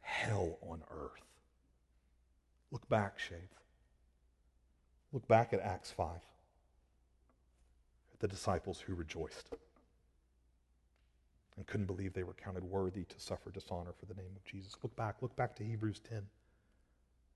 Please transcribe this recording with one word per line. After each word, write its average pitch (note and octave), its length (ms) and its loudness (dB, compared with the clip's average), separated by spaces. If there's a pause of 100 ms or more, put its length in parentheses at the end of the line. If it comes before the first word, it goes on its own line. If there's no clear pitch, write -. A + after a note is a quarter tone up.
hell F#2+ 640 2
on E2 280 -6
earth. - 320 -8 (1500)
Look - 180 -6
back, G#2 300 4
Shades. F2 240 -6 (1700)
Look B2+ 160 -2
back A#2 240 10
at D#3 80 6
Acts F#2 300 -2
five. E2+ 300 0 (2000)
The G#2 80 2
disciples F#2+ 520 0
who F#2+ 140 -4
rejoiced E2 540 -6 (2000)
and G2+ 100 -8
couldn't G2+ 200 2
believe F#2+ 260 -2
they F#2 100 0
were F2 120 -6
counted F#2 300 -6
worthy F#2 400 0
to - 160 -14
suffer - 300 -6
dishonor F2 480 -6
for F#2+ 80 -14
the G#2 80 -10
name F#2 220 -10
of F#2+ 80 -16
Jesus. G2 380 -10
Look A2+ 140 -6
back, G#2+ 240 0
look B2 160 -4
back B2 200 2
to G#2+ 80 -4
Hebrews G#2+ 440 0
ten, G#2+ 140 -4 (1120)